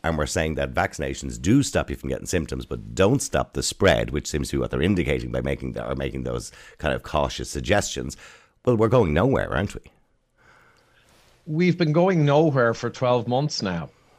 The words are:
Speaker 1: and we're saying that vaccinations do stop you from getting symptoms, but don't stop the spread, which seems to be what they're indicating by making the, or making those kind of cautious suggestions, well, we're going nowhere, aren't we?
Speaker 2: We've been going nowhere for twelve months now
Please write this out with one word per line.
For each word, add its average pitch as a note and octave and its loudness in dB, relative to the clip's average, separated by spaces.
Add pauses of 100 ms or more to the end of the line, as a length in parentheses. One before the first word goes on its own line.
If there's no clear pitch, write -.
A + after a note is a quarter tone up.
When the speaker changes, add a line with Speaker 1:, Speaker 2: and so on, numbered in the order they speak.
Speaker 1:
and E2 0
we're D2 0
saying D#2+ 0
that C2+ -4
vaccinations C2+ -4
do A#2+ 4
stop - -2
you C2 -6
from C#2 -8
getting - -6
symptoms, C#2+ -4
but A1+ -10
don't A2 4
stop - -2
the C#2 -4
spread, B1 2
which C2+ -4
seems C#2+ -4
to C#2+ -4
be C2 0
what A#1 -4
they're B1+ -2
indicating C#2+ 0
by B1+ -2
making B1+ -4
the, A1+ -8
or C2 -4
making C2+ -6
those A#1+ -6 (280)
kind C#2+ -2
of B1 -6
cautious C#2 -2
suggestions, C#2+ -2 (480)
well, B2 2
we're A2 4
going G2+ 4
nowhere, D2+ 2
aren't F#2 -2
we? - -14 (1600)
Speaker 2:
We've F3 0
been D#3+ 0
going E3+ 4
nowhere C#3 4
for A#2 -6
twelve B2 0
months C3 -2
now E2+ -4 (300)